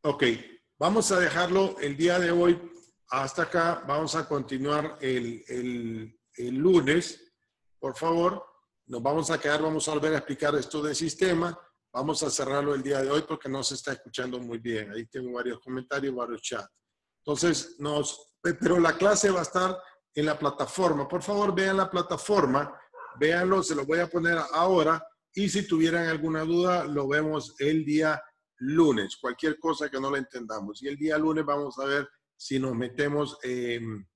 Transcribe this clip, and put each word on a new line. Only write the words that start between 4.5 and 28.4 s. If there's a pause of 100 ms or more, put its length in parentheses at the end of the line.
el,
el, (140)
el
lunes. (460)
Por
favor, (400)
nos
vamos
a
quedar,
vamos
a
volver
a
explicar
esto
del
sistema. (320)
Vamos
a
cerrarlo
el
día
de
hoy
porque
no
se
está
escuchando
muy
bien.
Ahí
tengo
varios
comentarios,
varios
chats. (480)
Entonces,
nos,
pe-,
pero
la
clase
va
a
estar (380)
en
la
plataforma.
Por
favor,
vean
la
plataforma. (400)
Véanlo,
se
lo
voy
a
poner (160)
ahora. (300)
Y
si
tuvieran
alguna
duda,
lo
vemos
el
día (360)